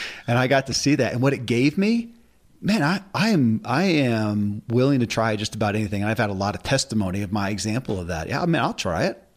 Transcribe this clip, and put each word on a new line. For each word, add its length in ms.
And 100
I 100
got 200
to 60
see 220
that. 180
And 80
what 120
it 120
gave 320
me, 360
man, 220
I, 180
I 160
am, 340
I 200
am 840
willing 320
to 80
try 300
just 180
about 200
anything. 260
And 100
I've 60
had 120
a 40
lot 220
of 80
testimony 580
of 100
my 180
example 500
of 80
that. 200
Yeah, 140
I 40
mean, 160
I'll 120
try 320
it. 160